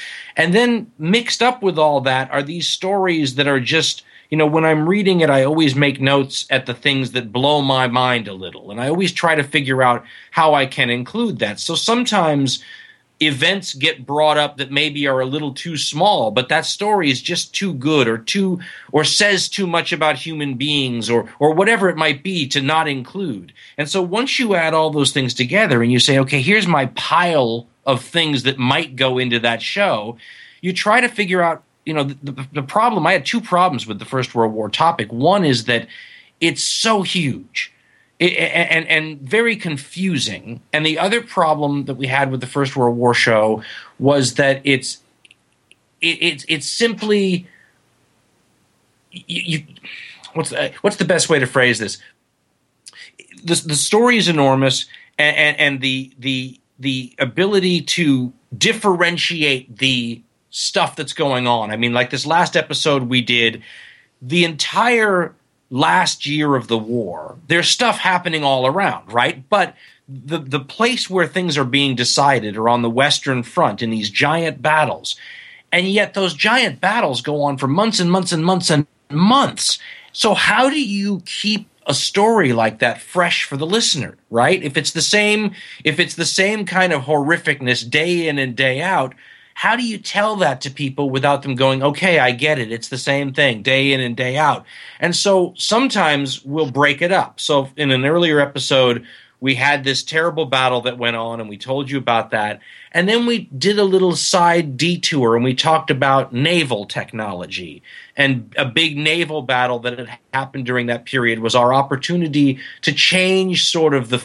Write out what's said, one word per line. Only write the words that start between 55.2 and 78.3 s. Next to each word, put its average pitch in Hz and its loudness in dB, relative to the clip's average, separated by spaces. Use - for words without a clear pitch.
and, 151 2
and 139 2
the, 131 -4
the, 131 -6
the 131 -4
ability 180 2
to 135 0
differentiate 170 0
the 120 -2
stuff - -4
that's 147 -10
going 127 0
on. 110 0
I 107 -4
mean, 120 0
like 123 0
this 139 -4
last 165 2
episode 143 0
we 127 2
did, 113 0
the 170 0
entire 196 0
last 156 0
year 147 0
of 110 -4
the 113 0
war, 107 -6
there's 170 2
stuff 233 2
happening 175 0
all 131 2
around, 151 -2
right? 127 0
But 190 2
the, 139 -8
the 143 -4
place 233 -2
where 185 2
things 175 -2
are 139 2
being 135 2
decided 123 2
are 113 2
on 120 2
the 117 0
Western 135 0
Front 117 -2
in 113 -2
these 107 -4
giant 151 0
battles. 151 0
And 180 0
yet 202 0
those 185 -2
giant 214 0
battles 185 0
go 147 -2
on 143 0
for 135 -2
months 208 0
and 175 2
months 185 2